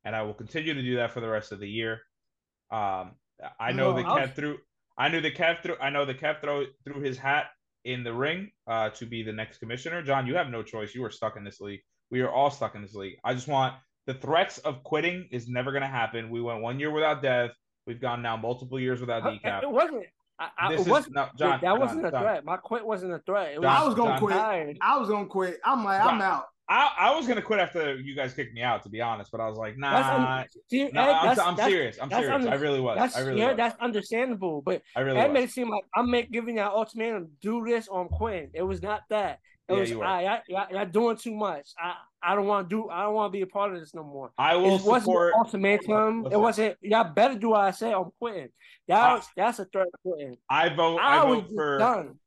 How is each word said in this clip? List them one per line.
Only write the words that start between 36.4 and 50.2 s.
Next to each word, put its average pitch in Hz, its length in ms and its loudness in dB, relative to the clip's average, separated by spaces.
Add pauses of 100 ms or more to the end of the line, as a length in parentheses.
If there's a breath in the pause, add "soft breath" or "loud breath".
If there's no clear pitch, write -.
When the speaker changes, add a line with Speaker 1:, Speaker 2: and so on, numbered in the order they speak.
Speaker 3:
y'all 202 200 -2
ultimatum, 220 540 -4 (100)
do 226 240 -4
this 233 220 -2
or 185 140 -4
I'm 175 80 -6
quitting." 170 440 -4
It 165 100 -4
was 190 200 -4
not 208 260 -4
that. 196 300 -2 (280 soft breath)
It - 60 2
Speaker 1:
Yeah, 196 60 4
Speaker 3:
was, 190 100 0
Speaker 1:
you 117 100 -4
were. - 60 -2
Speaker 3:
"Ah, 180 140 0
y'all, 202 280 0
y'all, 190 240 -4
y'all 196 140 -2
doing 220 320 2
too 226 180 -10
much. 185 340 -4 (100)
I, 175 160 -6 (260)
I 180 140 2
don't 202 120 2
wanna 196 200 2
do, 214 220 -4
I 170 140 -2
don't 208 120 0
wanna 208 160 0
be 196 100 -4
a 185 60 -2
part 202 260 -2
of 170 60 -8
this 151 160 -18
no 160 80 -10
more." 139 340 -12
Speaker 1:
I 156 180 6
will 190 200 6
Speaker 3:
It 190 80 2
wasn't 220 200 6
Speaker 1:
support 175 320 4
Speaker 3:
an 226 40 8
ultimatum. 214 840 2
Speaker 1:
Listen. 185 100 -2
Speaker 3:
It 208 80 6
wasn't, 214 400 2
"Y'all 202 320 4
better 240 220 6
do 220 140 -2
what 208 120 6
I 190 100 4
say, 226 220 -4
I'm 185 260 -2
quitting." 185 300 -8 (380 soft breath)
That 202 160 6
Speaker 1:
I 247 120 8
Speaker 3:
was, 208 100 -6 (100)
that's 220 240 2
a 190 60 -6
threat 190 220 0
of - 160 -10
quitting. 147 340 -6 (120)